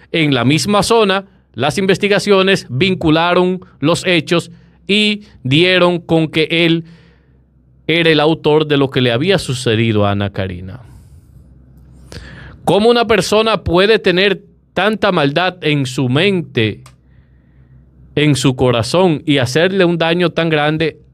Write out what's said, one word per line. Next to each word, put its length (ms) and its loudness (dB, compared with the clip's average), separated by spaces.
en 200 0
la 120 0
misma 380 2
zona, 440 0
las 240 -4
investigaciones 920 0
vincularon 880 0
los 260 -2
hechos 440 -2
y 380 0
dieron 560 2
con 300 0
que 220 -2
él 340 0
era 200 0
el 120 2
autor 480 0
de 80 0
lo 120 0
que 120 -4
le 100 0
había 280 0
sucedido 680 -2
a 60 0
Ana 180 -4
Karina. 520 -10
¿Cómo 260 2
una 200 2
persona 560 0
puede 340 2
tener 460 0
tanta 360 0
maldad 520 0
en 240 -2
su 220 -4
mente, 760 -2
en 220 2
su 180 0
corazón, 720 0
y 120 2
hacerle 460 0
un 140 0
daño 320 0
tan 200 -2
grande 500 -2